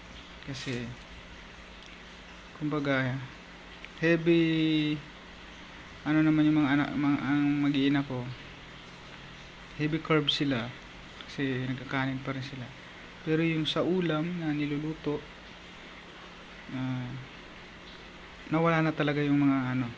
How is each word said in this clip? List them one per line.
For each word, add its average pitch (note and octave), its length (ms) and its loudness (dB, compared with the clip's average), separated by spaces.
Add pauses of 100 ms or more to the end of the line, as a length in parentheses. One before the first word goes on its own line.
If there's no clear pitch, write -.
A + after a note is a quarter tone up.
(480)
Kasi, B2 400 -4 (1700)
kumbaga, C#3 640 0 (800)
heavy, D#3+ 960 6 (1120)
ano D#3 160 6
naman D#3 240 8
yung D3+ 160 8
mga C3+ 80 6
anak, C#3+ 240 6
mga, C#3+ 240 4
ang C#3+ 240 4 (240)
mag-iina C#3 400 4
ko, B2 160 -2 (1500)
heavy D3+ 240 0
carb D3+ 320 4
sila B2+ 400 0 (560)
kasi C3 400 -2
nagkakanin C3 560 -2
pa C3+ 80 -2
rin C3 120 -6
sila. C3 200 -10 (640)
Pero D#3+ 160 4
yung D#3+ 240 2
sa D#3 160 2
ulam E3+ 560 2
na D#3 160 0
niluluto, D3 640 -2 (1500)
ah, B2+ 400 -2 (1400)
nawala E3 320 4
na D#3+ 160 4
talaga D3 240 2
yung C#3+ 240 6
mga C3 320 4
ano B2+ 220 0